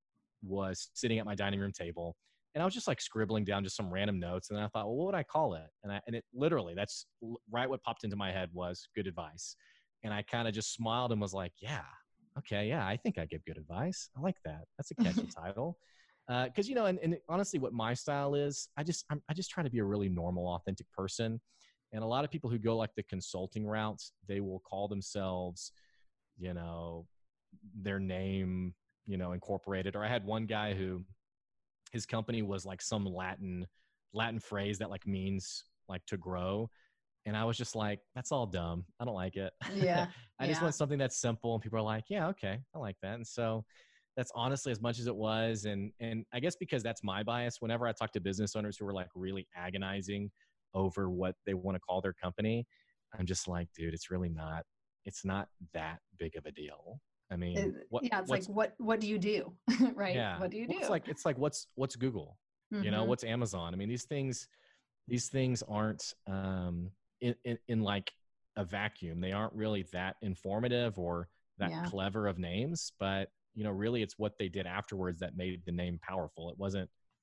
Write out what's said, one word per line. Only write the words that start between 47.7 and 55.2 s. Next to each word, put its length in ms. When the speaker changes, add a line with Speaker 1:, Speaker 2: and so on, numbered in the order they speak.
Speaker 1:
I 40
talk 200
to 80
business 360
owners 220
who 80
are, 80
like, 200
really 420
agonizing 720
over 360
what 260
they 80
wanna 260
call 200
their 140
company, 520
I'm 140
just 220
like, 260
"Dude, 200
it's 160
really 200
not, 340
it's 200